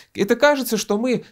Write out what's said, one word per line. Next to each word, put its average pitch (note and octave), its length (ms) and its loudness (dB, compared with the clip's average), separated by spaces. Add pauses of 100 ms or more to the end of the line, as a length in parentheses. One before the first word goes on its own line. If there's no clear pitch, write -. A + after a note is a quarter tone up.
(140)
Это G3+ 200 0
кажется, C4 440 2
что G#3 200 -2
мы A#3+ 320 -2